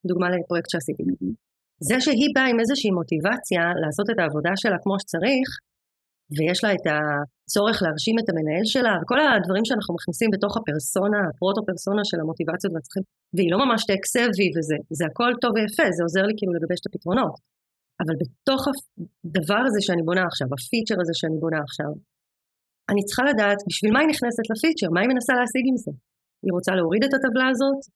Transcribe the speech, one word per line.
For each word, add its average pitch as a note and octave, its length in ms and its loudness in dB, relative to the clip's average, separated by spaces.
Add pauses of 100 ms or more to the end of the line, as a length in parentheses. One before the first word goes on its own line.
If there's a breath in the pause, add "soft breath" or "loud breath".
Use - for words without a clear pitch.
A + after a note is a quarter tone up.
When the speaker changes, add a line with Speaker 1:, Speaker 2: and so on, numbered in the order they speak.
Speaker 1:
דוגמה F3+ 200 0
לפרויקט F3 440 -2
שעשיתי. D#3 300 -4
Speaker 2:
Mm-hmm. - 300 -2 (560)
Speaker 1:
זה A#3+ 160 4
שהיא C#4+ 300 4
באה C4 160 4
עם A#3 120 2
איזושהי A3+ 360 0
מוטיבציה E3+ 640 0 (200)
לעשות G3+ 280 -2
את A3 80 0
העבודה D#3 420 0
שלה G3 220 2
כמו G3 180 0
שצריך, B3+ 460 0 (880)
ויש D#3+ 280 0
לה G#3+ 140 2
את - 160 -6
הצורך D3+ 920 0
להרשים D#3+ 340 0
את A3+ 100 -2
המנהל D#3+ 440 0
שלה, A#3+ 280 4
וכל B3 200 0
הדברים G#3 460 2
שאנחנו G#3+ 300 -4
מכניסים F3+ 360 -2
בתוך G3+ 240 0
הפרסונה, G3 720 -2
הפרוטו-פרסונה G3 800 -2
של E3+ 120 -2
המוטיבציות D#3+ 520 -2
והצרכים, F3 300 -6 (320)
והיא E3+ 180 4
לא F#3+ 100 2
ממש A#3 260 2
tech G3 140 0 (100)
savvy G#3 420 2
וזה, D#3 220 -2 (200)
זה E3 120 0
הכל A#3+ 220 0 (120)
טוב A#3+ 120 2
ויפה, G#3+ 300 2 (120)
זה F3 100 0
עוזר F#3 220 2
לי A3 80 0
כאילו F#3 200 -2
לגבש D#3+ 240 -2
את - 60 -10
הפתרונות. F#3+ 480 -2 (680)
אבל D#3 200 -2
בתוך C4+ 480 -2
הדבר F3+ 1000 -4
הזה G#3+ 180 2
שאני E3+ 220 0
בונה F3+ 220 2
עכשיו, C3+ 180 -4 (100)
הפיצ'ר A3 440 -2
הזה E3+ 180 -2
שאני D#3+ 240 -2
בונה D#3+ 240 -2
עכשיו, D3+ 240 -6 (1000)
אני G3+ 160 4
צריכה - 240 0
לדעת G3+ 360 2
בשביל F#3 260 0
מה C4 80 6
היא D#4 120 4
נכנסת A#3 380 -2
לפיצ'ר, A3 440 0
מה F3 60 4
היא A#3 120 2
מנסה B3+ 260 0
להשיג B3 320 0
עם B3 120 0
זה. D#3 80 -8 (540)
היא F#3 120 0
רוצה F3+ 200 0
להוריד F3+ 300 2
את C4+ 100 0
הטבלה C4 360 2
הזאת C#4 280 0 (140)